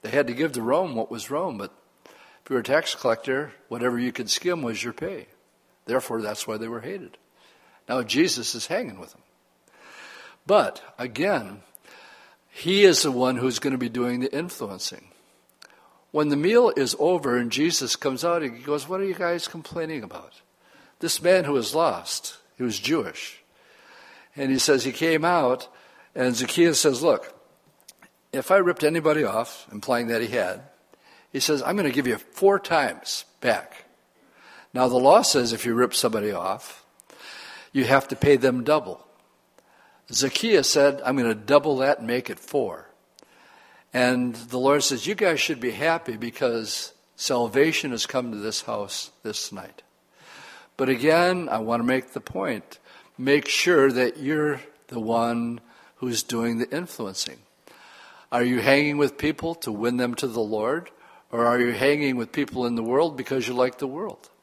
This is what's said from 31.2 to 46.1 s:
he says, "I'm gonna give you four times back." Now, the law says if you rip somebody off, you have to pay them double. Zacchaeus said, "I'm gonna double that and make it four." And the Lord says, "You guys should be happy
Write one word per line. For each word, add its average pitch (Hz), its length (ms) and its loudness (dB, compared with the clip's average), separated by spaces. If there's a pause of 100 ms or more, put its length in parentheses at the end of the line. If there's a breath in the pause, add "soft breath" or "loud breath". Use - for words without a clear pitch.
he 135 80 -4
says, 143 220 0
"I'm 156 140 -2
gonna 170 140 0
give 127 160 -2
you 113 120 -2
four 196 420 2
times - 640 -2 (160)
back." - 460 -2 (840 loud breath)
Now, 127 160 2
the 123 80 2
law 147 260 8
says 120 300 2
if 113 140 -6
you 117 80 0
rip 120 200 2
somebody 110 360 0
off, 95 540 -6 (880 loud breath)
you 135 120 2
have 131 240 6
to 127 80 -6
pay 139 200 6
them 123 280 2
double. 143 420 0 (1080 soft breath)
Zacchaeus 139 560 2
said, 139 380 4
"I'm 147 100 2
gonna 117 180 2
double 139 440 4
that 139 220 2
and 113 60 -8
make 120 220 -2
it - 100 -10
four." 101 500 -4 (1080 soft breath)
And 123 400 2
the 117 240 -8
Lord 139 240 4
says, 131 240 -2
"You 202 80 -2
guys 180 260 2
should 139 200 -2
be 120 120 -2
happy 156 440 -2